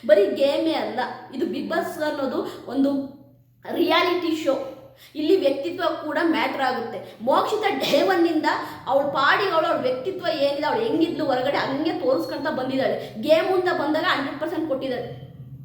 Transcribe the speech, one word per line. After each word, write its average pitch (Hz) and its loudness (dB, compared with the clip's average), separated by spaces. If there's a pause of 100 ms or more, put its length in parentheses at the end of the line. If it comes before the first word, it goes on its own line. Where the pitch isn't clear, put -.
ಬರೀ 359 6
ಗೇಮೇ 302 2
ಅಲ್ಲ. 226 -4 (360)
ಇದು 320 -2
Bigg 277 -4
Boss 311 -4
ಅನ್ನೋದು 285 -4
ಒಂದು 277 2 (840)
ರಿಯಾಲಿಟಿ 330 2
ಶೋ. 269 2 (600)
ಇಲ್ಲಿ 311 2
ವ್ಯಕ್ತಿತ್ವ 330 0 (220)
ಕೂಡ 294 -4
ಮ್ಯಾಟರ್ 269 0
ಆಗುತ್ತೆ. 226 -4
ಮೋಕ್ಷಿತ 339 2
ಡೇ - 2
ಒನ್ನಿಂದ 339 4 (420)
ಅವಳ 277 4
ಪಾಡಿಗೆ 320 2
ಅವಳು, 320 4
ಅವಳ 294 0
ವ್ಯಕ್ತಿತ್ವ 254 -2
ಏನಿದೆ, 294 0
ಅವಳು 226 0
ಹೆಂಗಿದ್ಲು 302 0
ಹೊರಗಡೆ 262 0
ಹಂಗೆ 311 0
ತೋರಿಸ್ಕೊಂತ 277 -2
ಬಂದಿದ್ದಾಳೆ. 254 -2
ಗೇಮ್ 320 4
ಅಂತ 370 2 (120)
ಬಂದಾಗ 311 0
ಹಂಡ್ರೆಡ್ 269 -2
ಪರ್ಸೆಂಟ್ 320 -4
ಕೊಟ್ಟಿದ್ದಾಳೆ. - -6 (380)